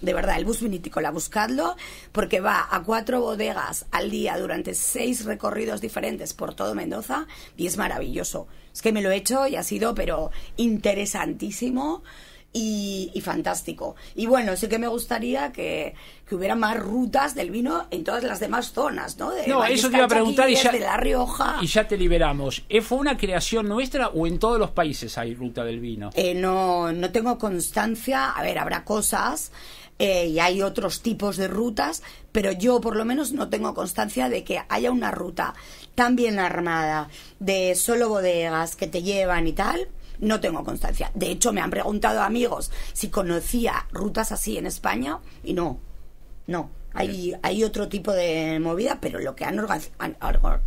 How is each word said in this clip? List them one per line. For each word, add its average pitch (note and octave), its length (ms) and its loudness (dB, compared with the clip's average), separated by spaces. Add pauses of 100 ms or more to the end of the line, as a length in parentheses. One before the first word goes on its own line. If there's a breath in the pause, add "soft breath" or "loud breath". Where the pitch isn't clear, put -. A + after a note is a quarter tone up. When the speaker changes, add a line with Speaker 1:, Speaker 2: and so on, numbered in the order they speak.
Speaker 1:
de F3+ 120 0
verdad, F#3+ 240 2
el F3 60 0
bus A3 180 -2
vinitícola, E3+ 480 -2
buscadlo, A#3 640 -2 (380 loud breath)
porque G3 260 2
va F#3+ 320 2
a F3+ 140 -2
cuatro A3+ 360 0
bodegas G#3 720 -2
al F3+ 180 0
día F#3 300 -2
durante E3 340 -4
seis A#3+ 520 -2
recorridos G#3+ 560 -4
diferentes G#3+ 520 -6
por - 220 -8
todo - 220 -4
Mendoza G#3+ 500 -4 (300 loud breath)
y F3 100 -2
es F3+ 100 -4
maravilloso. D#3+ 720 -4 (260 soft breath)
Es - 100 -10
que A3 100 4
me G#3+ 100 0
lo G3 80 2
he G3 60 4
hecho B3+ 320 2
y C#4 80 -2
ha F3 80 -2
sido, G#3 320 0
pero E3 340 0 (760 loud breath)
interesantísimo B3 960 -2 (500 loud breath)
y, G3+ 600 -2
y F#3 60 -4
fantástico. - 760 -4 (180 loud breath)
Y A3+ 120 -2
bueno, A3+ 300 4
sí A3 120 -2
que A3+ 100 2
me A#3 100 -2
gustaría A#3+ 640 -2
que, D#3 420 -4 (320 loud breath)
que - 80 -6
hubiera F#3+ 200 0
más A3+ 240 2
rutas B3 560 2
del F3 160 -4
vino C4+ 400 -2
en F3+ 120 -4
todas A#3 220 -2
las G3+ 160 -4
demás A3+ 320 -2
zonas, - 460 -2
¿no? - 120 -4
De D4+ 160 -2
Speaker 2:
No, C4+ 120 4
Speaker 1:
Valles A#3+ 220 4
Speaker 2:
eso B3+ 100 4
te B3+ 60 4
iba B3+ 100 10
a - 20 6
preguntar A3+ 400 6
y B3+ 60 6
Speaker 1:
Calchaquíes, B3 260 6
Speaker 2:
ya, G3+ 60 -2
Speaker 1:
de G3 60 2
La G#3 40 2
Rioja. - 640 2
Speaker 2:
y F3 60 2
ya G#3+ 200 4
te G3+ 120 0
liberamos. D3 680 4
¿Eh, A3 120 4
fue B3 180 2
una C#4 200 2
creación G#3 500 0
nuestra B3+ 400 0
o D#3+ 180 0
en F3 120 0
todos A3+ 200 4
los G3+ 120 2
países C3+ 480 -2
hay A#2 160 -4
ruta B2 300 -6
del A#2 160 -4
vino? G#2+ 340 -6
Speaker 1:
Eh, F3+ 200 2
no, F3+ 580 2
no F3+ 200 -2
tengo A#3+ 240 2
constancia. A3 920 0
A - 120 -4
ver, F3+ 160 -2
habrá - 260 -4
cosas, G#3+ 680 0 (460 loud breath)
eh, F#3 280 4
y D#3+ 140 0
hay F#3 220 4
otros G3 400 -2
tipos G3+ 340 0
de F#3+ 120 0
rutas, A#3 540 0 (300 loud breath)
pero G3 200 2
yo A#3 280 4
por G#3+ 160 0
lo A3 80 0
menos B3+ 280 0
no A3 180 -2
tengo G#3+ 240 0
constancia A3 560 -2
de - 140 -2
que F3+ 260 -4
haya A#3+ 200 2
una A3+ 200 2
ruta F3 420 -4 (420 loud breath)
tan B3 220 6
bien A3+ 220 2
armada E3 720 0 (300 loud breath)
de F#3 360 2
solo A#3 340 2
bodegas E3+ 680 2
que F#3+ 100 -2
te E3+ 160 -2
llevan F3+ 440 4
y F#3+ 60 4
tal. - 360 0 (300 soft breath)
No G#3+ 220 2
tengo D#3+ 240 -2
constancia. - 500 0
De F3 160 0
hecho, G3 220 2
me G3 80 0
han E3 80 0
preguntado G#3+ 540 0
amigos G#3+ 480 0 (240 loud breath)
si G3+ 160 -4
conocía F#3 840 0
rutas G#3 400 -2
así G#3+ 240 -4
en - 80 -4
España A3+ 540 -2 (260 loud breath)
y D#3+ 80 -2
no, E3+ 260 -2 (680)
no. E3 240 -4 (240)
Hay, F#3+ 140 0
Speaker 2:
Bien. F3+ 340 -4
Speaker 1:
hay G#3+ 220 0
otro G#3 240 -2
tipo G3+ 240 -2
de D#3+ 460 0
movida, E3+ 400 0
pero - 200 -4
lo - 180 -6
que - 80 -6
han F#3+ 140 -2
orga-, F#3 400 -2
han D#3 220 -4
orga-, - 460 6